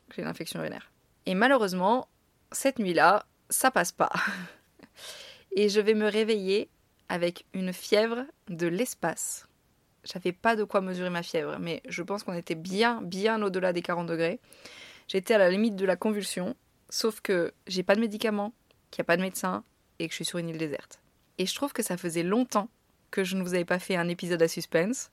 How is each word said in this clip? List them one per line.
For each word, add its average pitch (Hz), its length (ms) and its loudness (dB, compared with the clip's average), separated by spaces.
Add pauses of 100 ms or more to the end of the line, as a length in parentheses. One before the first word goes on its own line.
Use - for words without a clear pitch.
que - 60 -20
j'ai 180 60 -8
une 160 60 -6
infection 170 320 -8
urinaire. - 320 -10 (340)
Et 185 100 0
malheureusement, 214 720 2 (440)
cette - 280 0
nuit-là, 180 460 6 (240)
ça - 220 2
passe - 200 2
pas. - 200 2 (720)
<laughs> - 680 -18
Et 202 180 4
je 208 120 4
vais 214 120 4
me 214 140 4
réveiller 208 600 2 (400)
avec 175 440 -2
une 185 200 -2
fièvre 226 500 2 (260)
de 170 180 -2
l'espace. - 800 -4 (560)
J'avais 180 280 -4
pas 226 240 0
de 214 80 0
quoi 202 180 0
mesurer 180 280 -4
ma 170 140 -2
fièvre, 151 360 -4
mais 170 280 -6
je 180 160 -6
pense 202 200 -6
qu'on 190 100 -8
était 170 220 -6
bien, 208 460 0
bien 202 400 -2
au-delà 185 320 0
des 175 80 -2
quarante 175 260 -4
degrés. 165 320 -2 (720)
J'étais 190 240 0
à 214 60 6
la 185 100 8
limite 208 260 2
de 190 100 0
la 185 100 4
convulsion, 202 600 -2 (340)
sauf - 300 -2
que 175 320 0 (140)
j'ai 185 160 -4
pas 202 140 4
de 214 40 2
médicaments, 214 540 -2 (380)
qu'il - 80 -6
y - 20 -2
a 170 40 -4
pas 170 120 4
de 185 60 0
médecin 190 400 -4 (340)
et 165 100 -4
que - 40 -10
je - 60 -8
suis 165 80 -6
sur - 120 -6
une 170 120 -4
île 160 100 -8
déserte. - 420 -6 (380)
Et 185 80 0
je - 80 -4
trouve 285 180 -2
que - 80 -2
ça 180 160 -4
faisait 170 240 -4
longtemps 208 480 0 (400)
que 190 140 -2
je 185 120 -2
ne 190 60 -2
vous 175 140 -2
avais 175 100 0
pas 180 140 0
fait 185 160 -2
un 175 120 0
épisode 175 360 0
à 165 40 6
suspense. - 640 -2